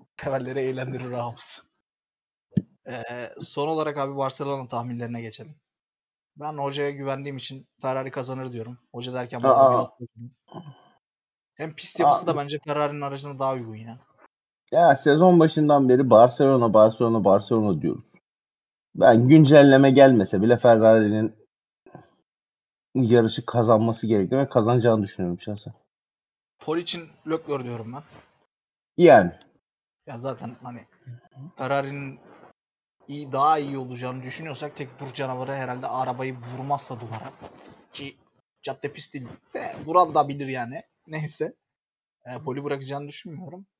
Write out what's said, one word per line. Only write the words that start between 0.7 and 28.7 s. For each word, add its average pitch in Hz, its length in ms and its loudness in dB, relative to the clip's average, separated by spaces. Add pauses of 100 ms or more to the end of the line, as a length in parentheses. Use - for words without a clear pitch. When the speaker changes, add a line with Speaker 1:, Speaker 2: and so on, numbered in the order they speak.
Speaker 1:
ağamız. 120 500 -10 (1300)
Ee, 123 140 -12 (380)
son 143 280 -8
olarak 151 300 -6
abi 139 180 -6
Barcelona 135 520 -6
tahminlerine 120 520 -10
geçelim. 120 360 -16 (800)
Ben 147 160 -12
hocaya 143 380 -6
güvendiğim 139 460 -10
için 135 300 -14 (160)
Ferrari 131 280 -6
kazanır 131 420 -10
diyorum. 120 260 -14 (160)
Hoca 123 200 -12
derken 123 280 -10
bu 135 60 0
arada 135 120 4
Speaker 2:
Aa. 131 100 6
Speaker 1:
bir 123 60 0
not 131 220 -4
koydum. 117 320 -18 (1200)
Hem 156 200 -12
pist - 260 -10
yapısı - 240 2
Speaker 2:
Aa. - 20 -6
Speaker 1:
da 165 100 -2
bence 143 300 -8
Ferrari'nin 147 340 -4
aracına 139 380 -10
daha 135 160 -4
uygun 113 220 -12
ya. 113 220 -18 (720)
Speaker 2:
Ya 156 240 6
sezon 165 440 6
başından 147 480 2
beri 127 220 4
Barcelona, 123 640 6
Barcelona, 110 500 4
Barcelona 104 580 2
diyoruz. 78 220 -6 (920)
Ben 120 320 6
güncelleme 139 600 8
gelmese 123 520 6
bile 117 160 4
Ferrari'nin 110 800 4 (1600)
yarışı 117 520 2
kazanması 113 600 0
gerektiğini 110 340 0
ve 135 80 -2
kazanacağını 113 540 2
düşünüyorum - 380 -6
şahsen. 107 340 -12 (840)
Speaker 1:
Pole 165 220 -6
için 170 280 -10 (220)
Leclerc 147 340 -6
diyorum 117 300 -12
ben. 147 80 -16 (920)